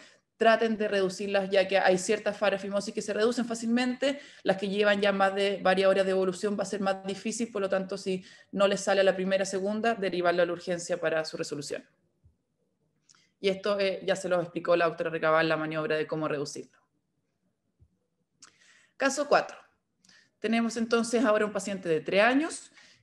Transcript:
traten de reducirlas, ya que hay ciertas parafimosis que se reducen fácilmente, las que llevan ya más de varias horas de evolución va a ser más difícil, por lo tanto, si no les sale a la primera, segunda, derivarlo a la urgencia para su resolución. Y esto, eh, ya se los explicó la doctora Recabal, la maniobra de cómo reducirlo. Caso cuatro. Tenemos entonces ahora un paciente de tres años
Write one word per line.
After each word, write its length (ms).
traten 420
de 100
reducirlas, 640
ya 180
que 120
hay 180
ciertas 400
parafimosis 560
que 80
se 100
reducen 340
fácilmente, 760
las 140
que 120
llevan 320
ya 100
más 220
de 300
varias 260
horas 160
de 60
evolución 440
va 60
a 60
ser 140
más 260
difícil, 440
por 120
lo 60
tanto, 280
si 260
no 160
les 140
sale 200
a 20
la 120
primera, 300
segunda, 500
derivarlo 480
a 20
la 80
urgencia 460
para 260
su 120
resolución. 520
Y 100
esto, 300
eh, 260
ya 100
se 140
los 140
explicó 320
la 100
doctora 240
Recabal, 400
la 80
maniobra 380
de 100
cómo 220
reducirlo. 500
Caso 320
cuatro. 300
Tenemos 380
entonces 480
ahora 220
un 40
paciente 380
de 100
tres 220
años 500